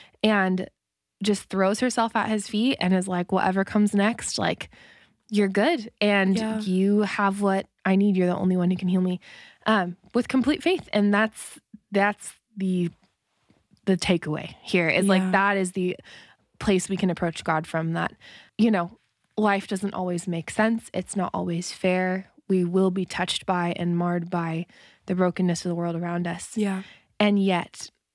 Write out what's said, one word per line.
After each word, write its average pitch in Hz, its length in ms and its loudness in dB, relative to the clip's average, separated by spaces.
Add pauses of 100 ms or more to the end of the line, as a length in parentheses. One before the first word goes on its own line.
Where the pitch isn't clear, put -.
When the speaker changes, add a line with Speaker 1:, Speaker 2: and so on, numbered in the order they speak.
(240)
Speaker 1:
And 190 440 2 (560)
just 196 260 0
throws 190 300 2
herself 240 360 0
at 214 140 0
his 214 180 -2
feet 233 340 0
and 185 120 2
is 185 140 2
like, 180 240 -2
"Whatever 190 320 2
comes 208 320 2
next, 208 420 0
like, - 320 -4 (600)
you're 202 180 2
good. 220 440 0 (100)
And 196 360 4
Speaker 2:
Yeah. 220 220 -2
Speaker 1:
you 202 440 2
have 202 380 0
what 190 260 0 (180)
I 190 100 4
need. 196 220 4
You're 180 100 4
the 175 80 0
only 185 220 2
one 180 120 2
who 185 80 2
can 185 120 -4
heal 185 120 2
me, 180 180 0 (460)
um, 185 300 0 (180)
with 247 140 0
complete 262 340 0
faith." 349 320 0
And 202 200 4
that's, 214 460 -2 (320)
that's 202 420 0 (240)
the, 185 320 0 (960)
the 190 120 2
takeaway 165 640 -2
here 170 280 0
is, 185 160 2
like, 190 160 4
Speaker 2:
Yeah. 185 100 0
Speaker 1:
that 196 260 2
is 185 140 -2
the 180 240 -2 (640)
place 185 300 2
we 190 80 -2
can 185 120 2
approach 165 340 -4
God 160 240 0
from, 165 260 -2
that, 165 200 -4 (440)
you 226 140 4
know, 180 260 -2 (400)
life 202 300 0
doesn't 196 260 -4
always 180 340 -4
make 165 240 -4
sense. 226 420 0
It's - 220 -6
not 202 180 -2
always 175 380 -4
fair. 185 560 -2 (200)
We 185 180 2
will 190 260 2
be 185 140 -2
touched - 400 -4
by 175 320 -2
and 175 200 0
marred 175 320 -2
by 170 360 -4 (400)
the 190 100 -4
brokenness 180 500 0
of 180 40 -4
the 170 60 -4
world 170 200 -4
around 175 320 -4
us. 170 300 -10
Speaker 2:
Yeah. 196 240 -2 (380)
Speaker 1:
And 208 220 2
yet 190 480 -2 (260)